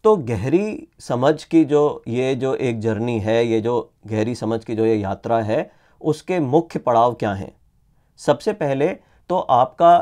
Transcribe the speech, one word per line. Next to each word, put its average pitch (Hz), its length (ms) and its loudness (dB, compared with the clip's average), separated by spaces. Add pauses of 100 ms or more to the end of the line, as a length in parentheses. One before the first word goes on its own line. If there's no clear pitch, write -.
तो 214 120 6
गहरी 135 720 -2 (100)
समझ 139 460 0
की 160 200 4
जो, 147 440 0
ये 131 260 -2
जो 131 200 -2
एक 117 260 -4
जर्नी 113 380 -2
है, 113 280 0
ये 113 140 0
जो 117 320 -4 (140)
गहरी 110 280 -4
समझ 113 300 -6
की 113 120 -8
जो 113 100 0
ये 113 80 2
यात्रा 104 460 -4
है, 120 300 -4 (300)
उसके 180 400 -4
मुख्य 147 380 0
पड़ाव 120 360 2
क्या 107 180 -4
हैं? 98 240 -10 (600)
सबसे - 360 -2
पहले 147 360 -2 (400)
तो 180 100 -2
आपका 170 640 4